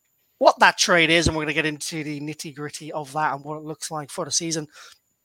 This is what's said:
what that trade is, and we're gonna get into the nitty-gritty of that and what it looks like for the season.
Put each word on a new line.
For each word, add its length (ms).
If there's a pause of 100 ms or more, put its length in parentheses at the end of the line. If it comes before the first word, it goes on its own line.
(380)
what 200
that 180
trade 340
is, 180
and 80
we're 80
gonna 100
get 100
into 380
the 180
nitty-gritty 720
of 200
that 220
and 100
what 120
it 60
looks 300
like 180
for 140
the 80
season. 340 (580)